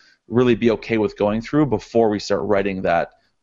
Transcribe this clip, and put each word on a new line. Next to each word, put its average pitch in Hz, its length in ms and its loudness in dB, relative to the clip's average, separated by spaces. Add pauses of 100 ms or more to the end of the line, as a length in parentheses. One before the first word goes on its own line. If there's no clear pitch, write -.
(280)
really 120 260 2
be 110 160 2
okay 110 280 -2
with 104 200 -2
going 104 220 0
through 147 260 0
before 113 440 0
we 104 100 -2
start - 220 -2
writing 98 400 -2
that 85 280 0 (320)